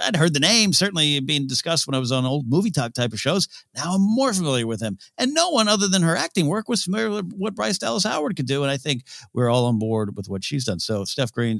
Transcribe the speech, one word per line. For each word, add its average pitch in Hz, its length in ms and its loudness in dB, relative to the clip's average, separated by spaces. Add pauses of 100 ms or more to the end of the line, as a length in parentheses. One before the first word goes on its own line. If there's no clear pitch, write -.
I'd 214 120 0
heard 160 160 4
the 143 80 0
name, 208 320 4
certainly 151 480 2
being 143 260 -2
discussed 147 400 -2
when 139 80 -2
I 131 40 2
was 123 120 -2
on 127 140 2
old 131 240 -2
movie 185 220 4
talk 123 200 -2
type 117 220 -2
of 107 80 -8
shows. 175 260 0 (260)
Now 170 220 -4
I'm 196 60 2
more 226 320 2
familiar 135 340 0
with 113 140 -4
him. 104 160 -4 (200)
And 262 160 -2
no 339 160 0
one 226 200 4
other 202 180 2
than 190 140 2
her 165 160 2
acting - 300 0
work 208 200 -2
was 240 160 -2
familiar 220 260 -2
with 208 120 -4 (140)
what 190 180 -4
Bryce 208 240 -2
Dallas 220 260 -2
Howard 277 320 -2
could 131 120 -4
do. 139 160 0
And 139 80 0
I 139 60 -2
think 131 260 -4 (280)
we're 123 160 2
all 120 200 4
on 117 100 2
board 107 400 -2
with 98 100 -10
what 98 160 -6
she's 135 220 -4
done. 90 140 -2
So 101 260 -4
Steph 127 260 -4
Green, 113 280 -2